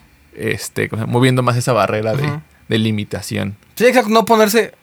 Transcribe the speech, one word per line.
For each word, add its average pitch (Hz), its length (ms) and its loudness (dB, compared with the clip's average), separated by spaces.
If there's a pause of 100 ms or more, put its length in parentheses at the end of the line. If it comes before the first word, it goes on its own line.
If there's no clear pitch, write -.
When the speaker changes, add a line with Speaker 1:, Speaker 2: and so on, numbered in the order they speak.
(380)
Speaker 1:
este, 107 520 -4
como 110 180 -6
moviendo 127 360 2
más 120 140 0
esa 123 160 -2
barrera 107 420 0
de, 139 100 -2
Speaker 2:
Ujú. 147 160 -4 (280)
Speaker 1:
de 110 100 0
limitación. 104 800 -4 (200)
Speaker 2:
Sí, 220 100 2
exacto, 240 240 2
no 226 140 4
ponerse 214 480 2 (100)